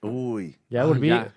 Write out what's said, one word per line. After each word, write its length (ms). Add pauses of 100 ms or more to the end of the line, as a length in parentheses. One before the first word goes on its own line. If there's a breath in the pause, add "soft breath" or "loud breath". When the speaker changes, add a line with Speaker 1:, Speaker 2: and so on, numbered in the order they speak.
Speaker 1:
Uy. 540 (140)
Speaker 2:
Ya 140
Speaker 3:
Ah, 20
Speaker 2:
volví. 240
Speaker 3:
ya, 280